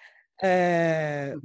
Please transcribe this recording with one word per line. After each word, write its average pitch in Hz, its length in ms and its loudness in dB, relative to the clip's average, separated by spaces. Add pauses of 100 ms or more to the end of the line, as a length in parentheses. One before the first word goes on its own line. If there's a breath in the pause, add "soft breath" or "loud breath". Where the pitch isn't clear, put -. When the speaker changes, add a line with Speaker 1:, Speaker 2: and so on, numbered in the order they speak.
(440 loud breath)
Speaker 1:
Euh, 165 920 0
Speaker 2:
Mhm. 143 100 -12